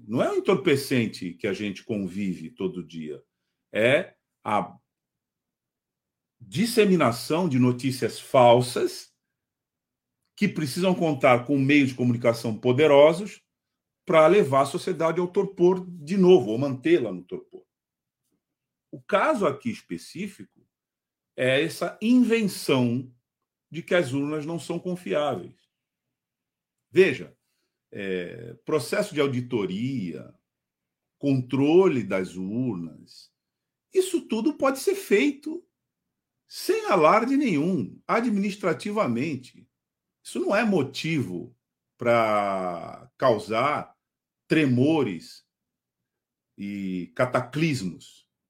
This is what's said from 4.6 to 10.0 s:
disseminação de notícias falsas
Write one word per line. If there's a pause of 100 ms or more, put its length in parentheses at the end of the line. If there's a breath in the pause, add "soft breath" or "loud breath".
disseminação
de
notícias
falsas (1200)